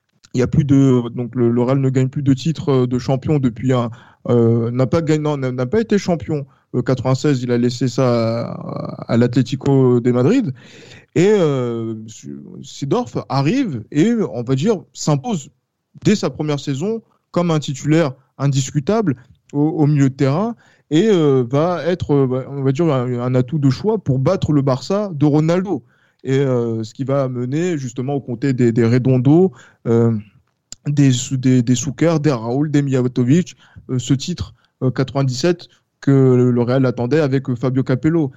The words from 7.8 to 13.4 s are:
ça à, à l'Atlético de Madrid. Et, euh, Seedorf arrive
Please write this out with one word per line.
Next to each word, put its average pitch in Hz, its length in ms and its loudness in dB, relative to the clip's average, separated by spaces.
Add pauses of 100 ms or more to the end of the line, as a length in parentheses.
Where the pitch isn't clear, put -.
ça 117 640 0
à, - 640 -10
à 120 40 2
l'Atlético 123 840 2
de 123 100 0
Madrid. 139 420 2 (640)
Et, 170 140 4
euh, 123 640 0 (720)
Seedorf 143 520 -4 (120)
arrive 139 640 0